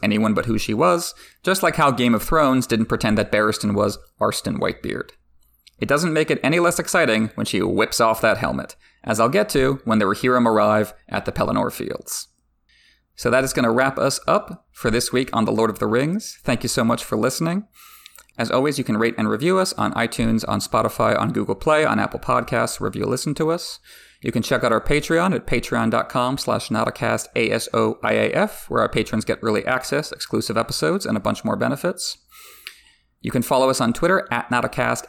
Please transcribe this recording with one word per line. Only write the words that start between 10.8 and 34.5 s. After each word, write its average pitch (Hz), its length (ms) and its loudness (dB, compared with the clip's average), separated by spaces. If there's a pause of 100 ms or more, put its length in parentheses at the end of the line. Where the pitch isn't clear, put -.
at 101 160 -4
the - 80 -4
Pelennor - 400 -2
Fields. - 560 -8 (880)
So 123 140 -2
that 127 120 4
is 131 120 -4
gonna 120 180 2
wrap 131 260 2
us 135 280 0
up 175 440 -2
for - 200 -4
this 113 200 0
week 131 220 0
on 110 140 2
The 110 60 2
Lord 110 180 2
of 101 80 -6
the 110 80 -2
Rings. 143 580 -2
Thank - 180 -2
you 123 60 -4
so 123 160 0
much 117 200 0
for - 120 -4
listening. 165 520 -2 (720)
As 117 120 -4
always, 139 280 2
you 127 60 -2
can 110 120 -2
rate 113 220 0
and 107 100 0
review 160 300 0
us 185 160 0
on 107 180 -2
iTunes, 113 560 0
on 101 120 -2
Spotify, 110 580 0
on - 160 0
Google 107 200 -2
Play, 156 300 2
on 110 140 2
Apple 107 200 -2
Podcasts, 120 640 -2
wherever 104 160 -4
you 104 80 -4
listen 131 300 -2
to 160 160 0
us. - 280 -6 (440)
You 113 100 -4
can 120 100 0
check 131 220 0
out 113 80 2
our 110 80 2
Patreon 165 540 2
at - 120 -4
patreon 117 440 0
dot - 180 0
com 127 300 -2
slash 113 320 -4
notacast 113 560 -2 (100)
A 113 140 2
S 113 240 -2
O 110 280 2
I 110 120 2
A 110 160 2
F, - 400 -2
where 120 100 0
our 110 80 2
patrons 110 380 -2
get - 160 -2
early 107 240 0
access, 139 460 -2
exclusive - 440 -4
episodes, 156 480 0
and 110 100 -2
a 101 60 -2
bunch 107 240 -4
more 107 120 0
benefits. 135 600 -4 (1040)
You 113 100 -6
can 143 120 0
follow 131 260 2
us 131 140 0
on 117 100 2
Twitter 180 380 0
at 120 180 -4
Notacast 120 600 -2